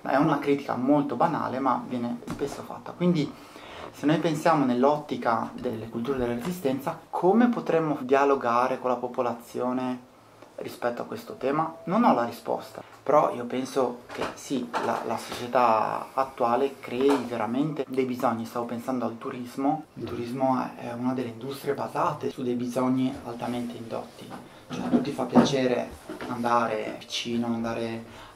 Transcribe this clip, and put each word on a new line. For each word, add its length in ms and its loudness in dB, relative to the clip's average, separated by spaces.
è 140 2
una 200 4
critica 380 0
molto 400 2
banale 440 0
ma 280 0
viene 320 -4
spesso 320 -6
fatta. 300 -12
Quindi 400 2
se 140 -6
noi 140 4
pensiamo 460 4
nell'ottica 880 2
delle 360 -6
culture 300 -2
della 160 0
resistenza, 640 -2
come 400 6
potremmo 520 0
dialogare 800 4
con 120 0
la 60 2
popolazione 1160 -2
rispetto 440 -4
a 40 -8
questo 280 -10
tema? 420 -2
Non 200 4
ho 80 8
la 100 2
risposta, 580 -6
però 300 6
io 120 -6
penso 560 0
che 100 -6
sì, 340 -4
la, 200 0
la 120 -2
società 960 2
attuale 680 0
crei 480 2
veramente 640 -2
dei 160 0
bisogni. 400 0
Stavo 200 -4
pensando 400 -4
al 120 -4
turismo. 680 -4
Il 100 -8
turismo 520 0
è, 120 -10
è 40 -8
una 200 0
delle 160 -2
industrie 440 -4
basate 580 -2
su 100 -10
dei 140 0
bisogni 580 2
altamente 500 -6
indotti. 540 -10
Cioè, 160 -6
a 20 -4
tutti 240 2
fa 140 -4
piacere 640 4
andare 720 0
vicino, 480 -4
andare 560 -2